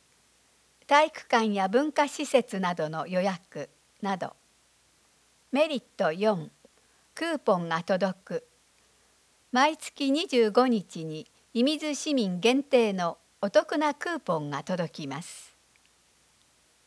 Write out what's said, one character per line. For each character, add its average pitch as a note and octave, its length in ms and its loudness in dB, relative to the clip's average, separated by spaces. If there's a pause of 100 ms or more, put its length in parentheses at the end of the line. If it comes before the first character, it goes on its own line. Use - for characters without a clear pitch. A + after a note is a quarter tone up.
(880)
体 D4 200 6
育 - 200 -14
館 A3+ 280 2
や F#3+ 140 0
文 C4+ 220 2
化 D4 160 2
施 C#4+ 200 -6
設 A#3 340 0
な F3+ 140 0
ど D#3 160 -4
の D#3+ 160 -6
予 F#3 160 0
約 F3+ 480 -6 (320)
な G3 160 -2
ど。 - 180 -8 (1160)
メ C#4+ 160 2
リ D#4 100 -4
ッ A3+ 60 -6 (140)
ト E3+ 160 0
四、 F3+ 380 -2 (640)
ク - 100 -6
ー E4 140 -2
ポ G#3 180 2
ン E3+ 140 -6
が E3 140 -2
届 F#3+ 380 0
く。 - 260 -10 (1040)
毎 D4 280 2
月 - 320 -4
二 D#4+ 160 0
十 A#3 240 2
五 A#3+ 160 6
日 F#3 400 -2
に D#3 200 -10 (280)
射 A#3 100 2
水 D4+ 320 -2
市 - 160 -4
民 G3 260 0
限 B3 240 2
定 A#3 300 2
の F3 240 -4 (240)
お G3+ 100 -2
得 D#4+ 280 2
な D4 160 0
ク - 140 -8
ー E4+ 100 -4
ポ E3+ 220 -2
ン D3 100 -6
が C#3+ 140 -4
届 F3 380 -6
き D3 40 -8
ま C#3 160 -10
す。 - 340 -20 (1300)